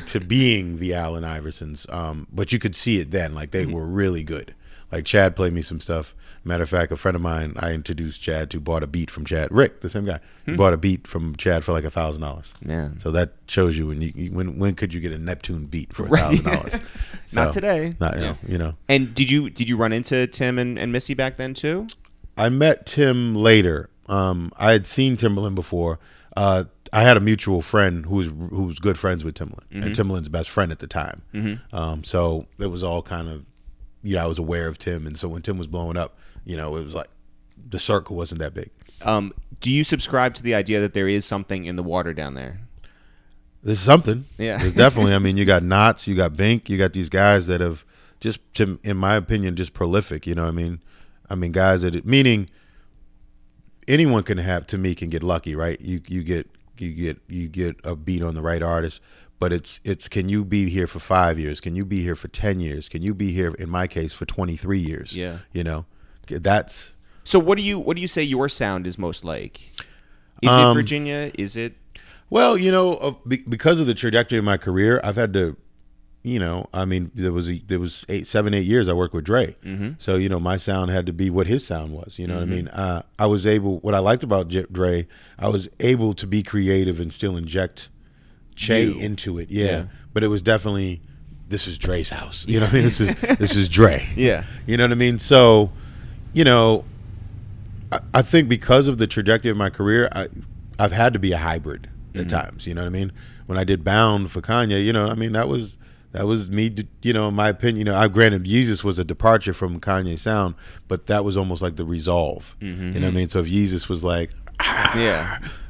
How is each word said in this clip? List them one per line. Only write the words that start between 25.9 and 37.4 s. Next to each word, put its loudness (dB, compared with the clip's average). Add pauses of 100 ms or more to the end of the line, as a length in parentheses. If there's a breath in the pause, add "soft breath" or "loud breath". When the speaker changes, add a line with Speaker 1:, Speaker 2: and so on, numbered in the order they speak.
Speaker 1:
Uh, 2 (280)
I 4
had 10
a 4
mutual 2
friend 2
who -2
was, 0
who -6
was -6
good 0
friends -2
with -6
Timbaland, -12
Speaker 2:
Mm-hmm. -10
Speaker 1:
and -4
Timbaland's -2
best -6
friend 0
at -10
the -12
time. -8 (100)
Speaker 2:
Mm-hmm. -8
Speaker 1:
Um, -4
so 0 (120)
it -4
was -6
all -4
kind -8
of, -14 (560)
you -2
know, 0
I -2
was -4
aware -4
of -8
Tim, -8
and -12
so -10
when -10
Tim -6
was -8
blowing -6
up, -6 (280 soft breath)
you -8
know, -6
it -8
was -14
like -10 (600)